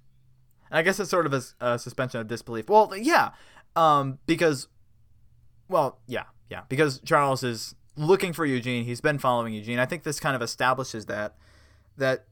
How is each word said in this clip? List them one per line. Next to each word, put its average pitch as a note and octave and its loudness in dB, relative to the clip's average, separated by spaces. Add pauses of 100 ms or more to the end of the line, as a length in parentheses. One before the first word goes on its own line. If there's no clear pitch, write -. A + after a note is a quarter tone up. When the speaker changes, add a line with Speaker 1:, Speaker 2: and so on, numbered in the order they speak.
(280)
Speaker 1:
<laughs> - -20
Speaker 2:
I D3+ 0
guess F#3+ 0
it's F#3 -4
sort F3 2
of C#3 -2
a, C#3 0
s-, - -8
a A#2+ 0
suspension B2+ -6
of A2 -8
disbelief. A2+ -8
Well, G#3+ 6
yeah, A#3 2 (480)
um, C#3+ 4
because, D#3+ 0 (1000)
well, D#3 0
yeah, A2+ -4 (260)
yeah, F#2 -12
because C3+ 0
Charles C#3 2
is A#2 -6 (220)
looking F3+ 2
for D#3+ -2
Eugene. B2 -2
He's A#2+ -8
been D3 0
following A#2 0
Eugene. A2 -6
I B2+ 4
think D#3+ -8
this D3 -4
kind D3 -2
of B2 -2
establishes B2+ -2
that, G#2+ -6 (640)
that C3 0